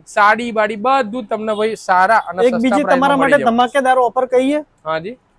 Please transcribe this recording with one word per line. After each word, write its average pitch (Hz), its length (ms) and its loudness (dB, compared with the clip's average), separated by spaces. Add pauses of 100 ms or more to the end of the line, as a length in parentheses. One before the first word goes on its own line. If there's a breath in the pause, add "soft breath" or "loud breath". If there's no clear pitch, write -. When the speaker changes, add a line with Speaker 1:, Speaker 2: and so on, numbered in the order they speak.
Speaker 1:
સાડી 220 460 0
બાડી 214 240 -2
બધું 247 460 -2
જ 202 60 -16
તમને 220 260 -4
ભાઈ 214 200 -2
સારા 190 420 2
અને 180 260 -2
Speaker 2:
એક 233 40 4
Speaker 1:
સસ્તા 247 120 0
Speaker 2:
બીજી 247 120 0
Speaker 1:
પ્રાઇસમાં 285 260 2
Speaker 2:
તમારા 277 200 2
Speaker 1:
મળી 269 140 0
Speaker 2:
માટે 285 120 4
Speaker 1:
જવાનું. 233 140 0
Speaker 2:
ધમાકેદાર 254 420 2
ઓફર 254 280 0
કહીએ? 262 320 0 (260)
Speaker 1:
હા 160 140 -4
જી. 208 200 -12 (200)